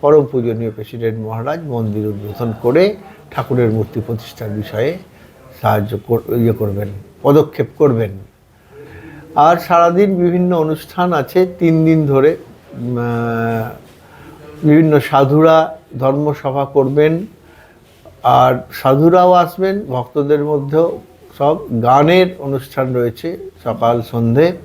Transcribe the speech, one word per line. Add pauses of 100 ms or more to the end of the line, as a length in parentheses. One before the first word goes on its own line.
পরম
পূজনীয়
প্রেসিডেন্ট
মহারাজ
মন্দির
উদ্বোধন
করে (360)
ঠাকুরের
মূর্তি
প্রতিষ্ঠার
বিষয়ে (640)
সাহায্য (100)
কর-,
ইয়ে
করবেন, (340)
পদক্ষেপ (100)
করবেন। (1200)
আর
সারাদিন
বিভিন্ন
অনুষ্ঠান
আছে, (140)
তিন
দিন
ধরে, (360)
উম,
আহ, (920)
বিভিন্ন
সাধুরা (220)
ধর্মসভা
করবেন, (1000)
আর (200)
সাধুরাও
আসবেন,
ভক্তদের
মধ্যেও (380)
সব (260)
গানের (120)
অনুষ্ঠান
রয়েছে (120)
সকাল
সন্ধে।